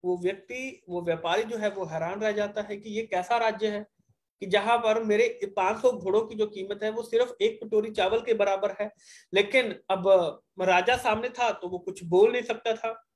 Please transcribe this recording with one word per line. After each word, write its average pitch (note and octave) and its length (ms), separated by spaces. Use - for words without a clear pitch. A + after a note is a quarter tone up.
वो F3+ 140
व्यक्ति, A#3+ 680
वो F3 140
व्यापारी E3+ 400
जो A3+ 140
है G#3+ 140
वो G3 140
हैरान E3 360
रह G#3+ 120
जाता G#3 300
है G#3 140
कि G#3+ 140
ये G#3+ 120
कैसा G3 340
राज्य A3 320
है G#3 180
कि G3 60
जहां G#3 320
पर A3+ 240
मेरे A3 420
पांच G3 380
सौ B3 100
घोड़ों G3 300
की A3 120
जो G#3+ 120
कीमत G3+ 360
है G#3+ 80
वो A3+ 120
सिर्फ A#3 380
एक A3 240
कटोरी G#3+ 260
चावल G#3+ 300
के A#3 140
बराबर G3 460
है। G#3 120
लेकिन G3+ 460
अब F#3+ 180
राजा F#3 360
सामने A#3 320
था B3 220
तो F#3 180
वो F#3 100
कुछ F#3 260
बोल F#3 280
नहीं B3 100
सकता A3+ 320
था A3+ 300